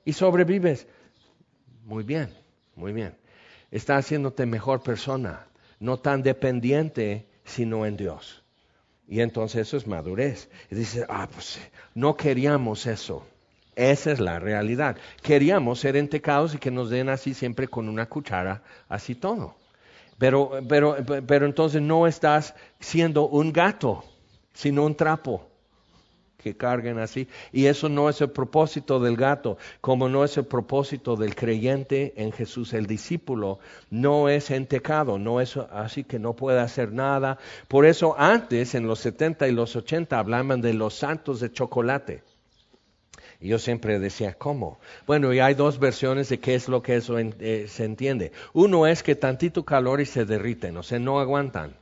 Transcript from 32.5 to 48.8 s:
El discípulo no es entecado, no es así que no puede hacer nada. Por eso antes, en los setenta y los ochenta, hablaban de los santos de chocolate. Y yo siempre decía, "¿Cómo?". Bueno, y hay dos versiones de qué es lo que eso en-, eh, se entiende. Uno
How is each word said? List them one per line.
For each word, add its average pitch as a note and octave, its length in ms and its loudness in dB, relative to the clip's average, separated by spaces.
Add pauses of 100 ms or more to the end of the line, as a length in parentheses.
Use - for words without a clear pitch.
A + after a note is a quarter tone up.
El A2 120 -2
discípulo G#2+ 720 -4 (320)
no C#3+ 380 4
es C#3+ 240 0
entecado, C3 680 0
no A#2 220 0
es B2+ 160 -2
así A2+ 480 -8
que A#2+ 160 -8
no A2+ 140 -4
puede C3 260 2
hacer A#2 320 -4
nada. C3+ 460 0 (280)
Por C#3+ 200 8
eso D#3+ 320 6
antes, C#3+ 580 4
en A#2 100 -2
los A2 140 -2
setenta D3+ 480 0
y B2+ 40 2
los A#2 220 0
ochenta, C#3+ 460 -2
hablaban B2 400 0
de A2+ 140 2
los A2 200 -2
santos C#3+ 460 -4
de A#2 100 -4
chocolate. B2 720 -4 (1200)
Y F2+ 80 -10
yo A2+ 100 2
siempre G#2+ 400 -2
decía, G2 360 -4
"¿Cómo?". C3+ 440 -6 (300)
Bueno, C#3+ 240 2
y B2+ 80 4
hay C#3 140 6
dos C3+ 260 2
versiones C3 480 0
de A#2+ 100 -2
qué B2+ 160 0
es B2 140 -2
lo B2+ 140 0
que B2 140 2
eso A#2 220 -2
en-, A2 220 -4
eh, A2 280 -4
se A2+ 160 -6
entiende. A2 460 -4 (220)
Uno F3 340 6